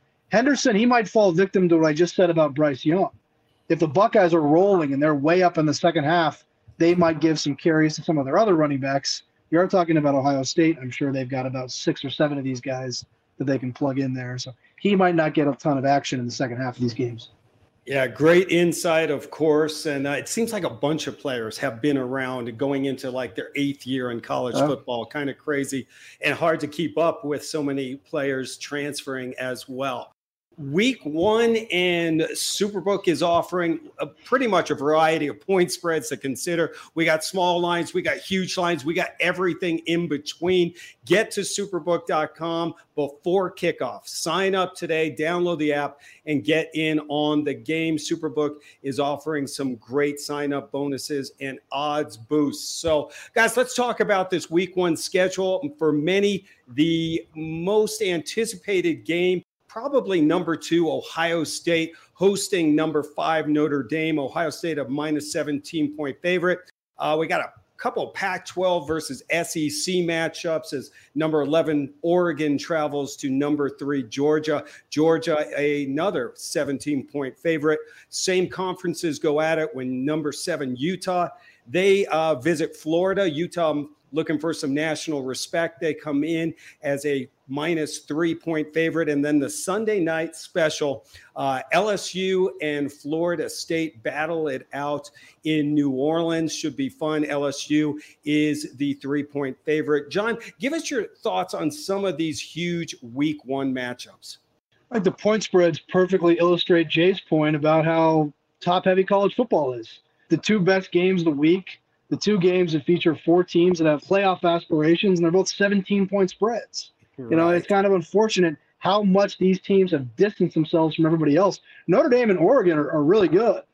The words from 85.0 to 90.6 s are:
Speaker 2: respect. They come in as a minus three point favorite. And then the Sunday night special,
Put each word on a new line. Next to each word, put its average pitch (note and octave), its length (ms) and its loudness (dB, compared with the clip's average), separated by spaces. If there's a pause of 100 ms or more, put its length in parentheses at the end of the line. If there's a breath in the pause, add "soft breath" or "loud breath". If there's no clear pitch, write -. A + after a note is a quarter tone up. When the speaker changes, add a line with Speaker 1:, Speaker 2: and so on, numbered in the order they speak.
Speaker 2:
respect. D#3+ 560 -4
They D#3 140 -2
come D3 320 -2
in E3 280 -2 (280 loud breath)
as C#3+ 240 -4
a C#3 240 -2 (180)
minus D3+ 520 -4
three D#3+ 360 -2
point D#3 380 -4
favorite. D#3+ 340 0
And C#3+ 160 0
then D3 160 2
the C3 100 -2
Sunday G#3+ 520 -2
night D#3+ 340 -2
special, D3+ 680 -2 (320 soft breath)